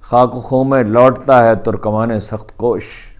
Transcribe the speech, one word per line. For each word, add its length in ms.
खाक 260
खूं 340
में 200
लौटता 560
है 160
तुर्कमान 600
सख्त 400
कोश। 260